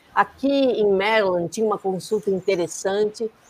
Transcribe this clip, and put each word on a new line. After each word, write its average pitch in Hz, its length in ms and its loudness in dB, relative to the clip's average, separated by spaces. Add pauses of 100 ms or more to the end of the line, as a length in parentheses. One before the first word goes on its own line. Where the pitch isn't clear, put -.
(140)
Aqui 208 360 -2
em 254 400 2
Maryland 190 580 2
tinha 220 180 -2
uma 202 120 0
consulta 190 520 -4
interessante 196 1000 -2 (200)